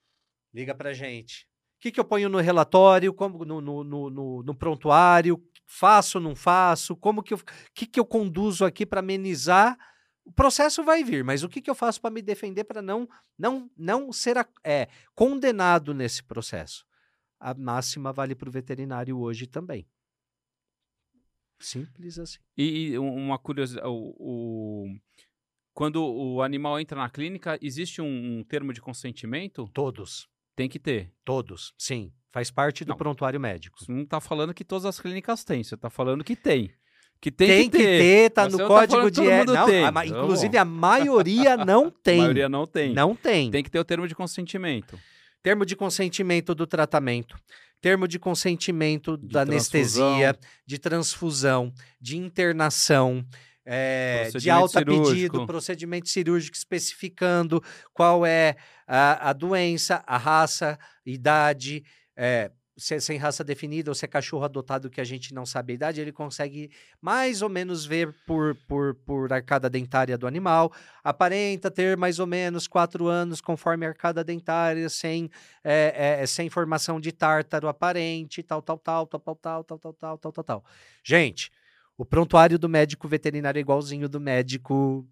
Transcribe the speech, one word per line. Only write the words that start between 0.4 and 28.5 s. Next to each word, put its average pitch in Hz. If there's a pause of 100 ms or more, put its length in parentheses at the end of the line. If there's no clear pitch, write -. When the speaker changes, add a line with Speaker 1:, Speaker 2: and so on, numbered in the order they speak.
Speaker 1:
Liga 131
pra 139
gente. 123 (300)
O -
que 233
que -
eu -
ponho 202
no 190
relatório, 185
como, 190
no, 156
no, 143
no, 143
no, 131
no 139
prontuário? 170 (240)
Faço 196
ou 170
não 151
faço? 180
Como 208
que 214
eu, 190
o - (320)
que 226
que -
eu 226
conduzo 196
aqui 196
pra 196
amenizar 190 (520)
O -
processo 294
vai 320
vir, 156
mas 135
o 175
que 254
que -
eu 262
faço 233
pra 226
me 220
defender 202
pra 214
não, 220 (300)
não, 247
não 226
ser 240
a-, 247 (160)
é, 143 (280)
condenado 196
nesse 127
processo? - (540)
A 131
máxima 131
vale 135
pro 127
veterinário 131
hoje 117
também. 151 (1700)
Simples 160
assim. 170 (160)
Speaker 2:
E, 156
e 123
um, 135
uma 135
curiosidade, 131
o, 113
o, 110 (760)
quando 151
o 127
animal 143
entra 151
na 123
clínica, 165
existe 147
um, 123
um 107
termo 139